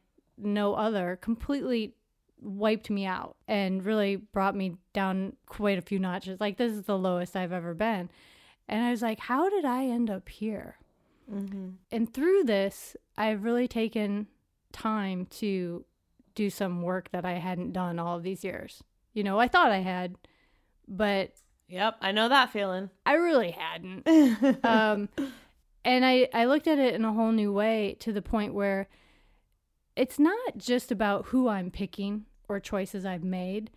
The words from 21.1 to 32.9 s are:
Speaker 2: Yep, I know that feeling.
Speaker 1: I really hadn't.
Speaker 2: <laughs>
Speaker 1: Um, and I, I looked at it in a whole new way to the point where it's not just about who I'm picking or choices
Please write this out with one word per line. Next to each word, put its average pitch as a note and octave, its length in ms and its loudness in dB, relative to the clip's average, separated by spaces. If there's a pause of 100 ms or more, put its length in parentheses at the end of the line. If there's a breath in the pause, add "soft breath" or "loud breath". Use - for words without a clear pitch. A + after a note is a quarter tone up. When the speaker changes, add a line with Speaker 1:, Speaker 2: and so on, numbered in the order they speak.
Speaker 2:
Yep, G3+ 320 -2
I F#3+ 120 0
know A3 160 4
that B3 220 6
feeling. F#3+ 400 -4 (140)
Speaker 1:
I C#4 100 6
really D4+ 380 4
hadn't. E3+ 540 -10
Speaker 2:
<laughs> C4+ 580 8
Speaker 1:
Um, G#3+ 440 4 (760 loud breath)
and B3+ 200 4
I, B3+ 300 6
I A#3 120 4
looked C#4+ 220 2
at D4+ 100 4
it B3+ 160 4
in A3+ 100 0
a A3 80 0
whole A3+ 200 2
new G#3 200 2
way G#3+ 480 0
to A3+ 120 -4
the G3 100 -4
point G#3 320 -2
where G3 340 -2 (1080 soft breath)
it's B3+ 220 0
not F#4+ 400 2
just B3 340 -2
about G3+ 340 0
who B3+ 220 2
I'm F#3 220 -2
picking G3+ 560 -6 (220)
or G3+ 120 -4
choices F#3+ 440 -6